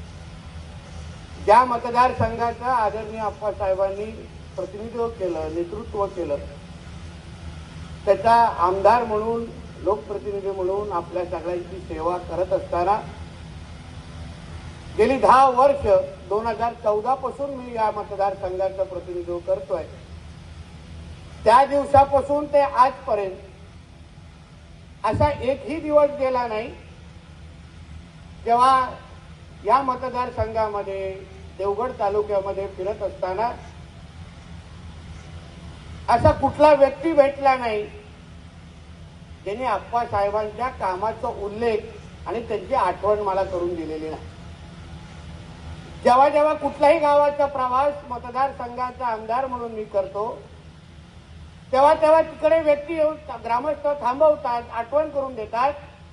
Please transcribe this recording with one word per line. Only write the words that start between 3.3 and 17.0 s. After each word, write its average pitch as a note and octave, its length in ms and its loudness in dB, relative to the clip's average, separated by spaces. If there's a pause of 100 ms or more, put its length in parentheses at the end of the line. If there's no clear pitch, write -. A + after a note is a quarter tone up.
प्रतिनिधित्व A3+ 520 -6
केलं, F3+ 300 -4 (160)
नेतृत्व G3+ 520 -4
केलं, E3 300 -4 (1700)
त्याचा - 300 6 (240)
आमदार G3 460 6
म्हणून, A3+ 400 -2 (380)
लोकप्रतिनिधी G3+ 680 -4
म्हणून F#3+ 420 -2
आपल्या F3 320 -4
सगळ्यांची F3 540 -6
सेवा E3+ 380 -4
करत F3+ 360 -6
असताना F#3 480 0 (2000)
गेली B3 200 4
दहा B3 320 8
वर्ष, C4+ 360 4 (420)
दोन G#3+ 180 -2
हजार A#3 260 -2
चौदा A3 420 0